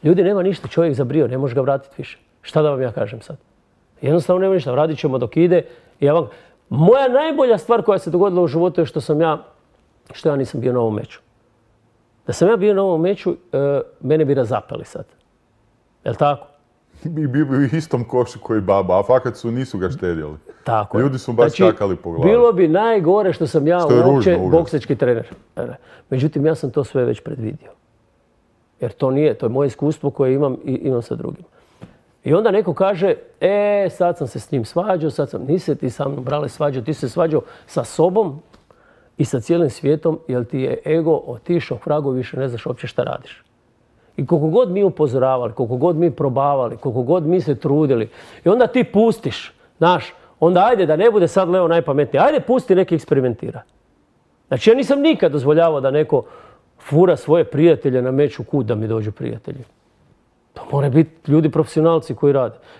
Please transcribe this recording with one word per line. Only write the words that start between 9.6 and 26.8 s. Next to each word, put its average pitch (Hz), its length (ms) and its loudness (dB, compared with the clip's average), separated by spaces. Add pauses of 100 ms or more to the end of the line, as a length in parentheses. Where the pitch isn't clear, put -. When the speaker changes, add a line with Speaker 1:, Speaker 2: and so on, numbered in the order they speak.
Speaker 1:
što - 160 -4
ja 147 80 0
nisam 135 240 -6
bio 123 120 -2
na 123 80 0
ovom 113 140 -2
meču. - 260 -10 (1040)
Da - 60 -6
sam 170 160 2
ja 226 80 2
bio 202 180 2
na 190 80 0
ovom 180 180 0
meču, 185 360 -2 (160)
e, 139 280 0 (200)
mene 151 240 0
bi 139 100 0
razapeli 117 500 -4
sad. - 200 -16 (1000)
Jel 117 100 -4
tako? 143 320 -2 (580)
Speaker 2:
I 160 40 -6
bio 151 360 -2
bi 135 120 -2
u 143 60 2
istom 143 420 -2
košu 123 380 -2
koji 110 180 -2
baba, 95 400 2
a - 20 2
fakat 127 340 2
su, 117 140 -8
nisu 123 280 -6
ga 90 120 -2
štedjeli. 80 460 -6 (280)
Speaker 1:
Tako 107 340 -2
je. 117 40 2
Speaker 2:
Ljudi 131 160 0
su - 140 -10
baš 117 240 2
Speaker 1:
Znači, 190 60 2
Speaker 2:
skakali 98 340 2
po 87 140 -10
glavi. 82 200 2
Speaker 1:
bilo 233 220 6
bi 180 160 2
najgore 196 640 2
što 160 140 -4
sam 143 200 0
ja 175 140 2
Speaker 2:
Što 151 120 2
je 120 120 6
Speaker 1:
uopće 135 260 4
Speaker 2:
ružno, - 160 2
užas. - 120 4
Speaker 1:
boksački 143 380 -2
trener. 120 320 0 (840)
Međutim, 139 360 0
ja 160 80 2
sam 135 160 -8
to 139 140 -2